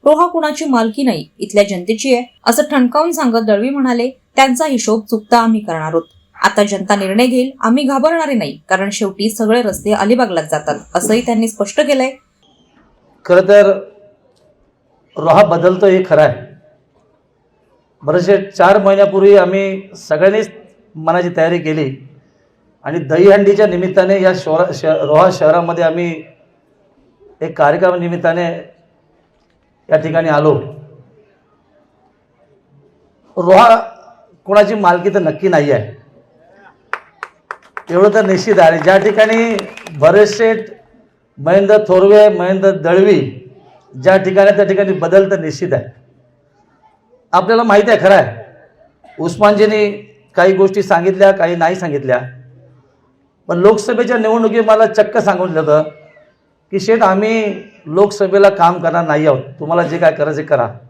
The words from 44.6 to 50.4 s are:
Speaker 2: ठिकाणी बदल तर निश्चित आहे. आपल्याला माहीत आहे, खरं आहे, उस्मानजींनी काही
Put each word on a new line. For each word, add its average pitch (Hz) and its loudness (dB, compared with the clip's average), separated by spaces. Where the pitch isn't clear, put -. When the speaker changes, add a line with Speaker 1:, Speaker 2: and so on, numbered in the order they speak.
Speaker 2:
ठिकाणी 196 0
बदल 190 2
तर 190 -2
निश्चित 160 -6
आहे. - -6
आपल्याला 202 2
माहीत 214 2
आहे, 226 2
खरं 190 4
आहे, 139 0
उस्मानजींनी 208 0
काही 185 4